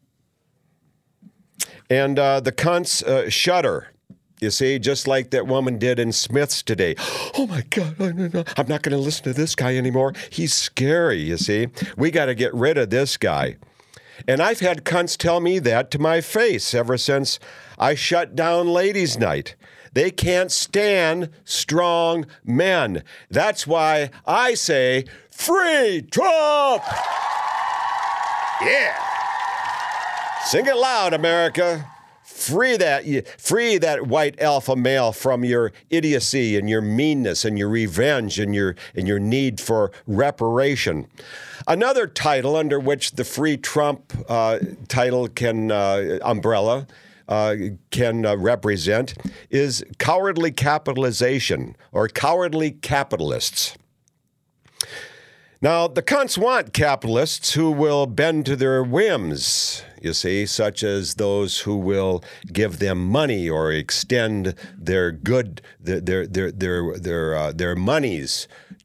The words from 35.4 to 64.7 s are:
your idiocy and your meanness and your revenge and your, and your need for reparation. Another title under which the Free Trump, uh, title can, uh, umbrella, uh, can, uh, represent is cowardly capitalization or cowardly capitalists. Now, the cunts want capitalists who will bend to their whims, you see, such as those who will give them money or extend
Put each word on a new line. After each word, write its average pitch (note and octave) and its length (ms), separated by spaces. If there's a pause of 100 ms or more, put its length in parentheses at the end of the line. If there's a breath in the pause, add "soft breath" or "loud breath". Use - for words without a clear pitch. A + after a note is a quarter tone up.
your A#2+ 260 (180 loud breath)
idiocy C#3 680
and G2+ 120
your A2 120
meanness A#2 640
and G#2+ 120
your G2+ 120
revenge A2 680
and G#2 140
your, G2 220 (180 loud breath)
and F#2 140
your G2+ 120
need A#2+ 420
for G#2+ 320 (120)
reparation. A2+ 1040 (580 loud breath)
Another A#3 420
title C#3+ 500
under D3+ 200
which C3+ 360
the B2+ 100
Free D3+ 320
Trump, D3 580 (140)
uh, A2+ 320 (300)
title B2 400
can, A2 420
uh, G2 520
umbrella, A2 640 (420 loud breath)
uh, G#2+ 260 (340)
can, A#2 360
uh, G#2 100
represent G#2 800 (360 loud breath)
is C#3 360 (120)
cowardly E3+ 540
capitalization B2+ 1200 (180 soft breath)
or G#2+ 160
cowardly D#3+ 600
capitalists. - 1080 (1900 loud breath)
Now, E3+ 220
the E3 160
cunts C4+ 340
want G3+ 360
capitalists C3+ 800
who D#3+ 180
will D3 340
bend D3+ 400
to C#3 100
their C3 280
whims, B2 1000 (160)
you D#2+ 140
see, G2 320
such G#2+ 380
as G2 320
those G2+ 460
who G#2 140
will F#2+ 480 (300 loud breath)
give G2 240
them F2+ 300
money A2 420
or D#2+ 220
extend G2 800 (240 loud breath)